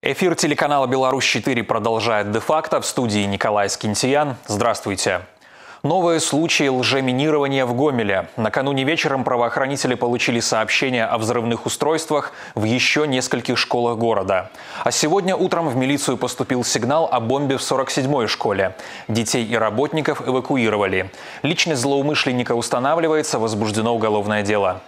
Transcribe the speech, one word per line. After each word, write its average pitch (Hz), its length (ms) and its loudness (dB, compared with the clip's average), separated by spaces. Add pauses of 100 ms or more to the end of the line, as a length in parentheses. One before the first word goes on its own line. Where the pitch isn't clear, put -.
Эфир 165 280 2
телеканала 143 520 2
Беларусь-четыре 127 760 0
продолжает 107 680 0
де-факто. 151 500 0
В - 60 -8
студии 104 380 0
Николай 101 460 0
Скинтиян. 127 640 -2 (100)
Здравствуйте. 101 760 -2 (600)
Новые 170 380 2
случаи 156 480 0
лжеминирования 135 1000 0
в 120 80 -2
Гомеле. 117 600 0
Накануне 135 480 0
вечером 139 400 0
правоохранители 127 680 0
получили 120 460 0
сообщение 117 640 0
о 113 140 0
взрывных 117 480 -2
устройствах 151 680 -2 (220)
в 107 100 -2
еще 123 420 2
нескольких 123 520 0
школах 120 400 0
города. 98 520 0 (320)
А 131 80 2
сегодня 180 460 2
утром 170 320 0
в 120 80 -2
милицию 135 400 0
поступил 123 480 -2
сигнал 139 460 2
о 127 100 2
бомбе 131 380 0
в - 40 -4
сорок 131 280 0
седьмой 131 380 2
школе. 95 480 0 (320)
Детей 117 360 0
и 113 120 0
работников 139 680 0
эвакуировали. 107 840 0 (320)
Личность 151 400 0
злоумышленника 139 720 0
устанавливается, 147 840 0
возбуждено 110 560 0
уголовное 107 480 0
дело. 98 460 2